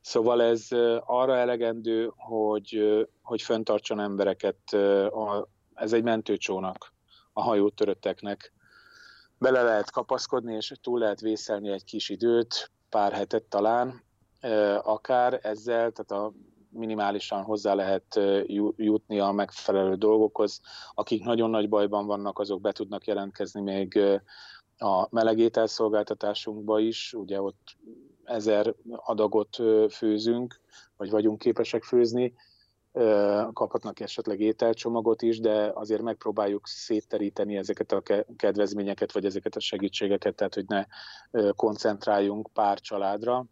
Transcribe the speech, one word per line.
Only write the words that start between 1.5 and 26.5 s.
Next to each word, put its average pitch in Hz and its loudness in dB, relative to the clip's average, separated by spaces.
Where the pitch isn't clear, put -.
hogy, 107 -2
ö, 107 4
hogy 117 -6
fenntartson 110 -2
embereket, 101 -2
ö, 98 4
a, 104 -4
ez 107 -2
egy 117 4
mentőcsónak 101 -4
a 104 -4
hajótörötteknek. 101 0
Bele 127 4
lehet 110 2
kapaszkodni, 120 -4
és 107 -8
túl 120 -2
lehet 107 0
vészelni 107 -4
egy 98 -6
kis - -8
időt, 117 0
pár 101 0
hetet 101 -4
talán, 120 0
ö, 107 2
akár 123 2
ezzel, 113 -2
tehát 110 -12
a, 104 -4
minimálisan 104 -4
hozzá 104 0
lehet, 98 0
ö, 98 4
ju-, 104 -2
jutni 107 0
a 98 2
megfelelő 98 0
dolgokhoz. 107 2
Akik 104 -2
nagyon 113 0
nagy 107 0
bajban 104 2
vannak, 101 -4
azok 98 -4
be 101 -2
tudnak 101 -8
jelentkezni 101 -6
még, 98 -4
ö, 98 6
a 98 0
melegételszolgáltatásunkba 110 0